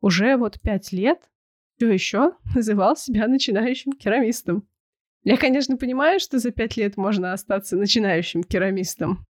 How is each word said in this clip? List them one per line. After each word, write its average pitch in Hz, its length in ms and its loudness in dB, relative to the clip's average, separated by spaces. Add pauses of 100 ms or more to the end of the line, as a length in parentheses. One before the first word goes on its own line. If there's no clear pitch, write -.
Уже 208 360 2
вот 233 240 -2
пять 196 300 -4
лет 220 380 0 (460)
все 226 160 2
еще 208 420 2 (100)
<laughs> - 120 -4
называл 214 400 2
себя 220 320 -2
начинающим 254 680 0
керамистом. 220 760 -2 (560)
Я, - 140 4
конечно, 262 400 0
понимаю, 269 420 0
что 277 200 -2
за 233 120 -2
пять 226 260 -4
лет 202 200 -2
можно 190 360 -2
остаться 196 420 -4
начинающим 190 680 0
керамистом. 190 880 -4